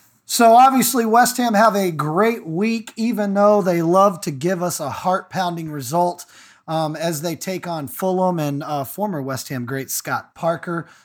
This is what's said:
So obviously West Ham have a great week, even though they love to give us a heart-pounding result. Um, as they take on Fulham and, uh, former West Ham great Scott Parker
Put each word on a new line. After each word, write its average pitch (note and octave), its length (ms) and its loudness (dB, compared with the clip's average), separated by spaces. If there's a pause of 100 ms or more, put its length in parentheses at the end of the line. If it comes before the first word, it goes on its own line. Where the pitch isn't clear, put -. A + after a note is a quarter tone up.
(280)
So A3+ 260 6
obviously B3+ 520 6
West A#3 320 4
Ham A#3+ 180 0
have G#3 200 6
a F#3+ 160 0
great E3 560 0
week, G#3+ 480 -4
even G#3 380 -2
though G#3 280 6
they E3+ 200 0
love F#3 400 4
to E3 100 -6
give E3+ 320 -4
us - 160 -4
a D3 100 -8
heart-pounding F3 800 -4
result. D#3+ 560 -2 (420)
Um, D#3+ 280 -2
as D#3 260 -4
they E3+ 140 -4
take F#3 320 -8
on D#3 220 -8
Fulham F#3 500 0
and, C#3+ 240 -4
uh, C#3+ 220 -4
former F#3 360 -6
West C3 280 -8
Ham B2+ 160 -6
great C3 260 -8
Scott - 440 -8
Parker E3+ 520 -4 (180)